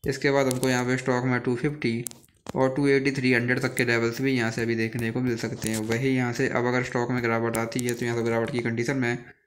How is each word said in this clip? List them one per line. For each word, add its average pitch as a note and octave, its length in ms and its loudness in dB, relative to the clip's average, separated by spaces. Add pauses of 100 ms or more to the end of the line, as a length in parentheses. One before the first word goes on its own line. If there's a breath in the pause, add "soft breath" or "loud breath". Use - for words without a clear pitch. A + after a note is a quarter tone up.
इसके C#3 280 0
बाद C#3 140 4
हमको C3 220 2
यहाँ B2 160 2
पर B2+ 140 2
stock B2 260 0
में B2 160 0
टू B2 160 0
फिफ्टी B2 480 -2 (420)
और C3 300 0
टू C#3+ 100 0
एटी, C#3 260 4
थ्री B2+ 200 2
हंड्रेड B2 280 2
तक B2+ 140 -2
के B2+ 100 4
levels A#2 360 2
भी C3+ 120 2
यहाँ A#2 180 2
से A#2 120 -4
अभी A#2 120 0
देखने A2+ 360 -2
को B2 100 -4
मिल B2 160 0
सकते A2 320 -4
हैं। A2 120 0
वही A2+ 280 0
यहाँ B2+ 240 0
से B2 180 0
अब A#2+ 160 0
अगर B2 180 2
stock B2 260 -2
में B2 120 0
गिरावट A2+ 340 0
आती A#2 240 -2
है A#2+ 120 -2
तो A#2+ 120 -4
यहाँ A#2 120 0
से A#2 60 0
गिरावट A2+ 280 0
की A#2+ 100 -2
condition A#2 360 -2
में B2 220 0 (280)